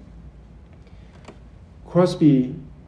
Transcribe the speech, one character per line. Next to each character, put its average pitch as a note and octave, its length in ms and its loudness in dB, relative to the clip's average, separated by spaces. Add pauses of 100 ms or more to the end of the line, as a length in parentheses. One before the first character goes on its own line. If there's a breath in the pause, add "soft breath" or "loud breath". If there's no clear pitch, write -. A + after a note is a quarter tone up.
(1900 soft breath)
Crosby， D3 600 0 (400)